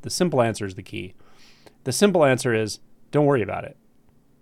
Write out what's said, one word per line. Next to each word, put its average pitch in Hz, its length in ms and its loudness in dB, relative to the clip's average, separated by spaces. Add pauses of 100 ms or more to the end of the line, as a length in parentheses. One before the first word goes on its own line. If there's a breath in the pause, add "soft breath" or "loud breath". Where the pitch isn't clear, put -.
the 113 100 -12
simple 143 320 0
answer 110 240 -2
is 95 80 -10
the 98 80 -14
key. 95 320 -12 (680 soft breath)
The 131 80 -4
simple 180 320 4
answer 131 280 2
is, 110 280 -2 (320)
don't 143 140 2
worry 139 160 2
about 98 200 -6
it. - 140 -16 (640)